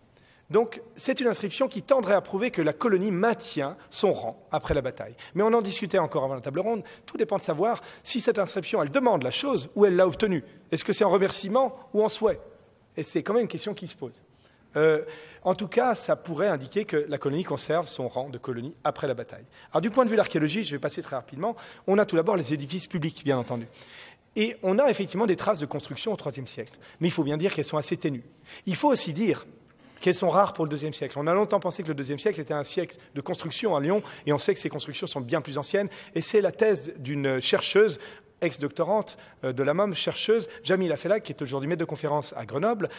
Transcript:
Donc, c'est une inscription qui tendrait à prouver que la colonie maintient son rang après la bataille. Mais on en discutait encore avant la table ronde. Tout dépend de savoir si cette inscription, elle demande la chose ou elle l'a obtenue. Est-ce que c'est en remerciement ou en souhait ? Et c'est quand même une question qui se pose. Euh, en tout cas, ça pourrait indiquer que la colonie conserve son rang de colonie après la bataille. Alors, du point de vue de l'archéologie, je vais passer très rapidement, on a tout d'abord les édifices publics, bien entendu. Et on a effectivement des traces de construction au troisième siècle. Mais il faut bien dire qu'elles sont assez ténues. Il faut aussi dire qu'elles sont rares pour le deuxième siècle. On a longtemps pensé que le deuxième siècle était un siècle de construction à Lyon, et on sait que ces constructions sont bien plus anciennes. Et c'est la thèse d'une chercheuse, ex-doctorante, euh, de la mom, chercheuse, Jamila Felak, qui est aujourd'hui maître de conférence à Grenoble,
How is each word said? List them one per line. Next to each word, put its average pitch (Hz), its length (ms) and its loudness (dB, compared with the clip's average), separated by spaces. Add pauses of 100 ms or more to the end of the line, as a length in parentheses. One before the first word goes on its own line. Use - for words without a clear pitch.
(480)
Donc, 226 320 2 (140)
c'est - 260 -2
une 247 60 0
inscription 214 400 0
qui 226 160 -6
tendrait 214 320 4
à 180 60 4
prouver 196 320 -2
que 170 100 0
la 151 100 2
colonie 202 380 2
maintient 175 640 0 (140)
son 190 220 2
rang - 400 -6
après 151 220 -2
la 143 60 0
bataille. 120 360 -8 (180)
Mais 185 80 2
on 226 100 4
en 233 80 6
discutait 196 380 -2
encore 156 240 0
avant 135 140 -2
la 123 40 -8
table 139 200 -4
ronde. 214 240 -2 (200)
Tout - 120 -10
dépend 220 200 0
de - 60 -4
savoir 185 400 0 (220)
si - 160 -2
cette 220 180 2
inscription, 196 420 0
elle 147 120 0
demande 226 320 4
la 127 80 -2
chose 226 420 -2
ou 208 120 8
elle 185 100 6
l'a 185 100 8
obtenue. 185 380 2 (260)
Est-ce 160 140 0
que 208 80 0
c'est - 100 2
en 196 80 6
remerciement 196 640 2 (180)
ou 208 100 4
en 214 40 4
souhait ? 208 300 0 (580)
Et 156 60 -4
c'est 151 220 -2
quand 196 80 0
même 233 100 4
une 185 60 0
question 180 260 -6
qui 175 140 -10
se - 80 -16
pose. - 260 -12 (540)
Euh, 156 260 6 (400)
en 185 140 2
tout 208 100 -6
cas, 240 300 2
ça - 180 0
pourrait 170 320 -2
indiquer 160 380 -2
que 165 120 -2 (120)
la 143 100 -4
colonie 147 240 -2
conserve 151 460 -2
son 127 180 -6
rang 131 220 -6
de 127 100 -12
colonie 123 460 -8
après 147 240 -2
la 127 60 -2
bataille. 117 320 -12 (260)
Alors, 160 80 4
du 214 100 2
point 254 140 4
de 220 60 2
vue 226 40 0
de 214 60 6
l'archéologie, 160 420 2
je 147 140 -4
vais 131 40 -10
passer 151 220 -4
très 139 140 -8
rapidement, 170 400 -6 (320)
on 196 100 6
a 208 80 4
tout 180 80 -2
d'abord 175 220 4
les 147 180 -2
édifices 147 320 -6
publics, 160 380 -4
bien 139 120 4
entendu. 117 300 -4 (720)
Et 220 260 2
on 190 160 2
a 277 120 6
effectivement 202 360 0
des 185 80 4
traces 196 240 0
de 143 80 -4
construction 151 460 -6
au 185 40 -2
troisième 131 300 -8
siècle. - 320 -12 (220)
Mais 175 80 4
il - 40 2
faut 160 120 2
bien 147 120 0
dire 180 160 0
qu'elles 147 120 -2
sont 156 140 -4
assez 156 180 -2
ténues. 139 260 -2 (420)
Il 185 120 -2
faut 285 160 4
aussi 175 200 0
dire 185 320 0 (540)
qu'elles 180 160 2
sont 185 140 0
rares 185 240 4
pour 160 140 -2
le - 20 -4
deuxième 147 240 -4
siècle. 139 260 -8
On 147 80 -2
a 170 60 4
longtemps 202 260 2
pensé 180 240 -4
que 156 60 -6
le 156 60 -2
deuxième 139 240 -4
siècle 208 200 -2
était 156 140 -6
un 147 120 -2
siècle - 340 -6 (160)
de 139 80 -6
construction 180 520 -2
à 143 60 2
Lyon, 190 220 2 (240)
et 143 80 2
on 143 40 2
sait - 140 2
que - 80 -4
ces 160 80 -4
constructions 147 380 -8
sont 139 160 -4
bien 139 180 -2
plus 143 160 -8
anciennes. 196 320 0 (260)
Et 165 60 -2
c'est 208 220 4
la 180 100 2
thèse 185 460 2
d'une 135 420 -2
chercheuse, 196 580 4 (440)
ex-doctorante, 170 720 -2 (260)
euh, 131 120 -2
de 135 80 0
la 139 100 4
mom, 196 220 0
chercheuse, - 560 0 (120)
Jamila 170 360 0
Felak, 208 240 0
qui 151 100 -8
est - 80 -12
aujourd'hui 139 260 -4
maître 165 140 -2
de 170 60 -2
conférence 147 500 -4
à 117 80 -8
Grenoble, 175 540 -2